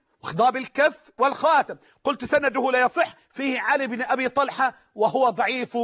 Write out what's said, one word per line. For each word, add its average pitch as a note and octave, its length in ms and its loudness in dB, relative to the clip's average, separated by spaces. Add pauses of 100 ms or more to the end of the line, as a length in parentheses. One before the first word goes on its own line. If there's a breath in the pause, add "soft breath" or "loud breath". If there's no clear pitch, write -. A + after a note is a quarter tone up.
(240)
وخضاب A#3 340 2
الكف C4+ 600 -2
والخاتم". C4+ 600 2 (260 soft breath)
قلت: B3+ 220 -4
سنده C4 460 0
لا B3+ 100 2
يصح، B3+ 340 0 (180 soft breath)
فيه C4 280 -4
علي C4+ 260 0
بن A3+ 140 -6
أبي B3+ 280 -2
طلحة C4 440 -2 (220 soft breath)
وهو A#3+ 340 2
ضعيف A#3 540 -4